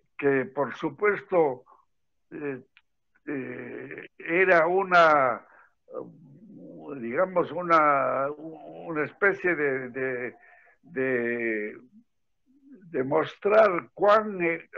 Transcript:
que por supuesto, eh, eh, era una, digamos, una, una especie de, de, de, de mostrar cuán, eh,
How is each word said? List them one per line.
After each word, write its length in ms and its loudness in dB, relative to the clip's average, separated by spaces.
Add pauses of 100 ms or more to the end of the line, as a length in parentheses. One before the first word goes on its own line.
(180)
que 280 0
por 300 -6
supuesto, 880 0 (680)
eh, 300 -8 (680)
eh, 920 -12
era 500 2
una, 760 4 (1500)
digamos, 560 -2
una, 760 2 (100)
una 680 -8
especie 520 0
de, 340 -2
de, 460 -6 (460)
de, 960 -2 (1120)
de 140 -4
mostrar 880 2
cuán, 480 2
eh, 360 -2